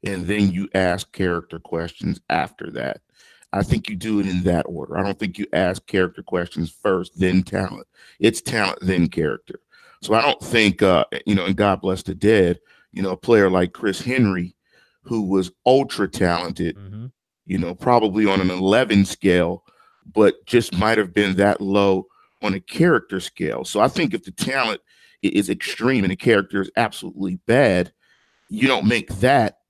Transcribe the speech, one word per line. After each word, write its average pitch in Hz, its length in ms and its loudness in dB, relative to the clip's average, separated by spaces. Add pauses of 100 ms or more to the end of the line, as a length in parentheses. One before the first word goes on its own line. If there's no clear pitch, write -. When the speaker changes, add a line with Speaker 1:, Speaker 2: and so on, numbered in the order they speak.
Speaker 1:
and 92 220 -6
then 101 260 2
you 92 220 -6
ask 92 380 0
character 85 480 -4
questions 85 680 -6
after - 420 -4
that. 62 300 -8 (520)
I 98 100 0
think - 260 -2
you 107 60 -8
do 104 260 -2
it 95 60 -2
in 90 160 -2
that 87 240 0
order. 82 300 -8
I 95 60 -2
don't 98 160 -4
think 92 180 -6
you 104 140 -6
ask 90 340 0
character 92 380 -2
questions 85 480 -4
first, 92 480 -4
then 92 240 2
talent. - 420 -6 (340)
It's 113 220 2
talent, 101 400 -2
then 87 280 2
character. - 500 -6 (420)
So 107 120 -2
I 113 80 4
don't 139 200 0
think, 107 400 2
uh, 92 240 4 (200)
you 101 100 2
know, 90 100 0
and 95 100 -2
God 101 260 0
bless 95 200 -4
the 90 140 -8
dead, 95 440 2 (340)
you 95 80 -8
know, 95 100 -2
a 92 60 -6
player 104 320 4
like 90 240 0
Chris 101 280 -4
Henry, 101 540 -2 (480)
who 113 200 -4
was 92 280 -2 (140)
ultra 127 420 2
talented, 87 680 -4
Speaker 2:
Mm-hmm. 101 300 -14 (380)
Speaker 1:
you 95 120 -4
know, 85 180 -4
probably 110 500 2
on 98 160 2
an 92 80 2
eleven 101 560 2
scale, 90 600 0 (480)
but 107 320 4
just 117 320 0
might 110 200 2
have 95 160 -2
been 101 220 0
that 98 240 2
low 98 480 0 (340)
on 104 120 -2
a 95 60 -6
character 131 600 0
scale. 64 460 -6
So 104 160 0
I 127 80 4
think 143 240 -2
if 110 100 -8
the 92 80 -16
talent 127 480 -4 (440)
i-, 101 40 0
is 98 220 0
extreme 113 540 -2
and 92 80 0
the 92 40 -4
character 101 460 2
is 95 160 -6
absolutely 98 580 -6 (100)
bad, 110 460 2 (580)
you 107 180 -2
don't 110 200 2
make 113 220 0 (100)
that 127 380 2 (120)